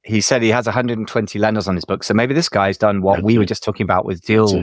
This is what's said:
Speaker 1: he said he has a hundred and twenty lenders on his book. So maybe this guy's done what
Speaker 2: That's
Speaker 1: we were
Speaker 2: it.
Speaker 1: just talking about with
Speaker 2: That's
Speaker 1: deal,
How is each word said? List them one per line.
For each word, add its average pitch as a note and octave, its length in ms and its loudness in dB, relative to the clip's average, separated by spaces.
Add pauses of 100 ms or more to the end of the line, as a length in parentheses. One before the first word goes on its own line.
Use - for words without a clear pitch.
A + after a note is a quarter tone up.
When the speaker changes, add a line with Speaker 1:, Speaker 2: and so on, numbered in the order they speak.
Speaker 1:
he A2 160 -2
said B2 220 2
he A2+ 80 4
has A#2 160 0
a A2 60 0
hundred A#2+ 260 -2
and G#2+ 100 -8
twenty A2 300 -4
lenders G#2+ 280 0
on F#2+ 100 2
his E2+ 80 -6
book. G2 200 -4
So G#2 100 0
maybe B2 200 2
this E3 140 0
guy's G2 300 0
done G2+ 240 2
what G2 140 4
Speaker 2:
That's F2 80 -2
Speaker 1:
we A2+ 140 4
were G#2+ 60 4
Speaker 2:
it. F2+ 40 0
Speaker 1:
just - 140 -6
talking G#2+ 220 -4
about F#2 200 0
with F#2 140 -6
Speaker 2:
That's - 80 -20
Speaker 1:
deal, G#2+ 360 4